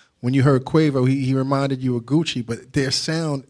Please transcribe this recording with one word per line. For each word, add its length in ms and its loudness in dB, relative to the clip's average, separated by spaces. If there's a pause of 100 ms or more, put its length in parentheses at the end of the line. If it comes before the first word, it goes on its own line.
(220)
when 120 0
you 100 4
heard 220 4
Quavo, 420 2
he, 180 0
he 80 0
reminded 480 0
you 160 -2
of 60 -4
Gucci, 420 -2
but 280 -10
their 180 0
sound, 580 -4